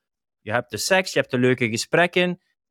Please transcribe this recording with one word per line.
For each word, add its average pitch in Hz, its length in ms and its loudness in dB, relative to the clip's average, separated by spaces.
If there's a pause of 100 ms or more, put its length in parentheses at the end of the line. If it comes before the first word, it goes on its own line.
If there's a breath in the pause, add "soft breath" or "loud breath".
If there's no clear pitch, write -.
(400)
Je 104 120 -8
hebt 120 180 -4
de 107 60 -6
seks, 185 360 0
je - 60 0
hebt 135 120 -2
de 131 80 -2
leuke 127 300 2
gesprekken. 175 720 0 (300)